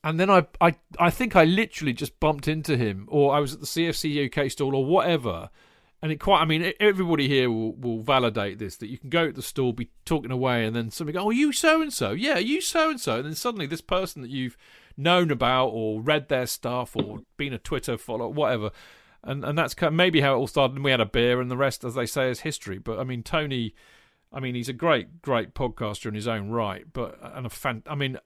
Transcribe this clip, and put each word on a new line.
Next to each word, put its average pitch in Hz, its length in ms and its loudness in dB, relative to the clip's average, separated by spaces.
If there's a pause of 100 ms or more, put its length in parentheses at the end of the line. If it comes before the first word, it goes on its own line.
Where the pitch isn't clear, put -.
And 160 160 -2
then 190 100 4
I, 180 160 8 (160)
I, 170 140 6 (240)
I 175 100 6
think 226 260 -2
I 165 100 10
literally 165 480 0
just - 260 -8
bumped 147 280 0
into 156 300 0
him, 104 320 -2
or 143 240 4
I 147 60 4
was 143 140 -2
at 113 60 -14
the 147 60 -12
C 165 220 0
F 160 80 -2
C 156 140 -2 (120)
U 131 80 0
K 139 200 0
stall 135 260 -2
or 135 100 2
whatever. 135 640 2 (500)
And 160 120 -4
it 151 60 -2
quite, 190 240 4
I 160 40 4
mean, 160 160 2
e-, 175 180 -2
everybody 180 480 2
here 131 220 4
will, 113 240 -2
will 117 300 -6
validate 113 560 2
this, 98 180 -10
that 110 100 -12
you 123 120 -12
can 135 100 -16
go 165 160 2
to 135 80 -4
the 131 80 -12
store, 127 320 -2
be 120 160 -8 (140)
talking 135 260 -2
away, 123 360 0
and 113 100 -4
then 117 160 -4
somebody 156 260 -6
go, 190 80 -2
"Oh, 214 60 2
you 277 200 2
so-and-so? 311 600 2
Yeah, 233 260 0
you 269 240 0
so-and-so." 311 540 0
And 131 100 -4
then 156 80 -8
suddenly 208 320 -4
this 156 160 -8
person 185 400 -2
that 120 80 -12
you've 127 280 -4 (380)
known 170 360 4
about 127 380 2
or 110 320 -2
read 143 260 2
their 127 180 0
stuff 123 500 -6
or 104 260 -4 (160)
been 139 160 -4
a 113 40 -6
Twitter 127 400 -4
follower, 117 320 -6
whatever. 120 400 0 (540)
And, 139 200 -6
and 147 140 -2
that's 160 160 0
ki-, 165 160 0
maybe 160 320 4
how 139 140 4
it - 20 2
all 131 80 0
started. 135 300 2
And 139 100 -6
we 135 60 4
had 123 100 4
a 104 60 2
beer, 123 340 2
and 123 80 -4
the 127 80 -4
rest, 135 260 -2
as 123 120 -6
they 123 100 -2
say, 131 240 0
is 123 120 -6
history. 101 360 -8
But, 110 220 -8
I 131 40 -4
mean, 127 200 -6
Tony, 135 500 -2 (580)
I 135 80 -12
mean, 127 140 -6
he's 120 160 -6
a 127 40 -8
great, 156 500 0
great 117 320 -2
podcaster 113 500 -6
in 107 80 -4
his 107 140 -6
own 107 240 -4
right. 107 420 -4
But, - 300 -8
and 123 240 -10
a - 20 -6
fan, 120 380 -6
I 147 80 -6
mean 135 300 -4